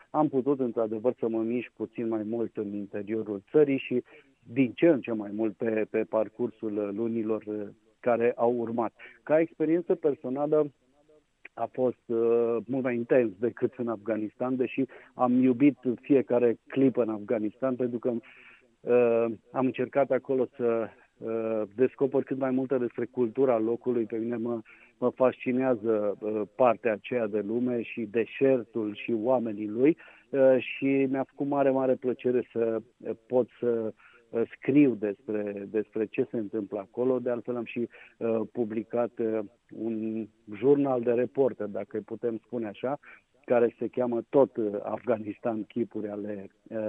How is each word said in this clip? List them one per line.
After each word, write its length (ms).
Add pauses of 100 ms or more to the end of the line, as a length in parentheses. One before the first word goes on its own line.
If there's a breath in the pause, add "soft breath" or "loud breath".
am 180
putut, 320
într-adevăr, 600
să 80
mă 140
mișc 340
puțin 320
mai 160
mult 340
în 160
interiorul 680 (100)
țării 260
și 260 (360 soft breath)
din 320
ce 160
în 140
ce 100
mai 220
mult 220
pe, 340
pe 200
parcursul 840
lunilor, 520
uh, 140 (380)
care 360
au 200
urmat. 380 (300 loud breath)
Ca 160
experiență 560
personală, 760 (840)
a 140
fost, 340
uh, 600
mult 180
mai 120
intens 440
decât 380
în 100
Afganistan, 680
deși 280 (300 loud breath)
am 300
iubit 340 (240)
fiecare 560 (100)
clipă 340
în 80
Afganistan, 640
pentru 240
că, 100
uh, 1160 (260)
am 140
încercat 460
acolo 360 (100)
să, 320 (280 loud breath)
uh, 440 (140)
descoper 480
cât 140
mai 140
multe 260
despre 280
cultura 520
locului. 480
Pe 120
mine 200
mă, 220 (380 loud breath)
mă 120
fascinează, 1080
uh, 220 (140)
partea 360
aceea 360
de 200
lume 340
și 200
deșertul 920
și 160
oamenii 560
lui, 300 (320 loud breath)
uh, 300
și 500
mi-a 200
făcut 180
mare, 220
mare 260
plăcere 560
să, 300 (160)
uh, 140 (160)
pot 200 (120)
să, 80
uh, 720 (160)
scriu 380
despre, 760
despre 340
ce 260
se 60
întâmplă 420
acolo. 400
De 100
altfel, 260
am 100
și, 220 (300 loud breath)
uh, 240 (100)
publicat, 680
uh, 200 (380)
un 500 (280)
jurnal 460
de 100
reporter, 560
dacă 300
îi 60
putem 420
spune 220
așa, 320 (460 loud breath)
care 340
se 80
cheamă 420
tot, 280
uh, 80 (180)
Afganistan, 800
chipuri 460
ale, 380 (160)
uh, 140 (120)